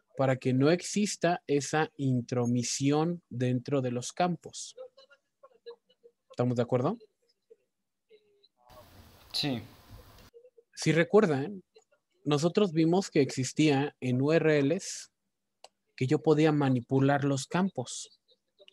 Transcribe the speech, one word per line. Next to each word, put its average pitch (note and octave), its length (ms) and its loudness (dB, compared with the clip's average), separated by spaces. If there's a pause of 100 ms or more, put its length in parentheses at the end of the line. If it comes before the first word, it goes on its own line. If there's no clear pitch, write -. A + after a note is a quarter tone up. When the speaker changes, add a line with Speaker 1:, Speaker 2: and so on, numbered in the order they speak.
(160)
Speaker 1:
para C3 200 2
que B2+ 160 -2
no C3+ 180 4
exista F3+ 760 -2
esa D3 500 -2
intromisión C3 1300 -2
dentro B2+ 520 -2
de B2+ 120 -4
los B2 200 -8
campos. - 640 -6 (1600)
¿Estamos B2 260 -2
de A#2+ 60 2
acuerdo? C3 360 -2 (2250)
Speaker 2:
Sí. B2+ 300 -4 (1120)
Speaker 1:
Si - 160 -2
recuerdan, E3 720 2 (640)
nosotros E3 480 0
vimos E3 380 2
que D#3+ 100 2
existía C#3 800 0
en B2+ 200 -2
U D3 120 2
R D#3 300 2
Ls - 500 -4 (840)
que C3 140 -2
yo D3+ 160 0
podía D#3 260 4
manipular C3+ 720 2
los C#3 240 -2
campos. - 760 -6 (520)